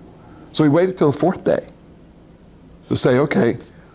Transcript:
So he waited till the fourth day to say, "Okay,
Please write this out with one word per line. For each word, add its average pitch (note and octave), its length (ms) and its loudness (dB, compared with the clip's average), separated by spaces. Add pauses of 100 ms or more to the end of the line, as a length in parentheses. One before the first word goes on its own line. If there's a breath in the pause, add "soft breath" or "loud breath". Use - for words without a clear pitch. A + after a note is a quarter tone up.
(520 loud breath)
So D#3 100 -2
he D3+ 80 4
waited F#3 260 0
till D3+ 140 2
the C3 80 -4
fourth F3+ 240 -2
day - 260 -2 (1200)
to B2 80 -2
say, B2+ 220 2
"Okay, C#3+ 400 0 (360 loud breath)